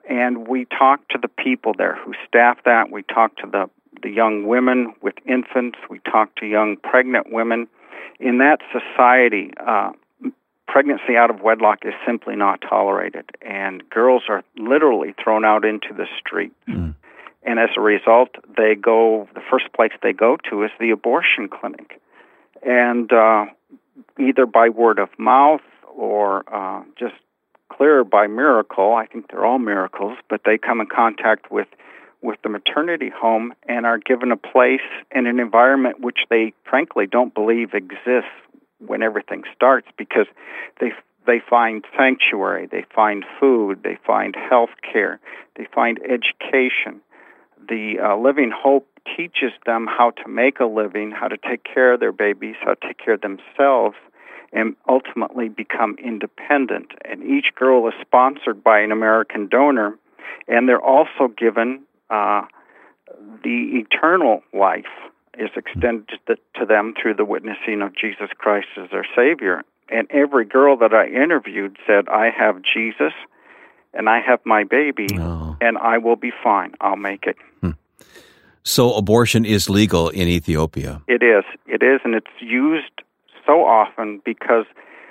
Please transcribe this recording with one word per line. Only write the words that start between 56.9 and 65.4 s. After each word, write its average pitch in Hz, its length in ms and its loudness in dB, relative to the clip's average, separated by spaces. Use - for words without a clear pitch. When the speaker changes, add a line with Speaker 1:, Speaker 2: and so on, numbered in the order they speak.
Speaker 1:
And - 180 -14
each 139 320 -2
girl 127 320 4
is 110 140 -4
sponsored 127 640 0
by 107 160 6
an 107 100 0
American 110 560 0
donor, 120 500 2
and 120 200 2
they're 123 140 4
also 139 460 2
given, 117 440 -2
uh, 104 320 0
the 120 400 -4
eternal 156 580 2
life 95 340 0
is 110 160 -8